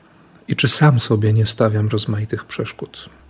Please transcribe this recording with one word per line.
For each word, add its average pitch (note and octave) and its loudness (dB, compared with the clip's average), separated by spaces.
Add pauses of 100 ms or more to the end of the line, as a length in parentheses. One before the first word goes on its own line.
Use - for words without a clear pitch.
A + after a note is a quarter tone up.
(480)
I - -4
czy - 2
sam C#3 4
sobie G#2+ 2
nie A2 4
stawiam G#2+ 0
rozmaitych G#2+ -4
przeszkód? - -12 (200)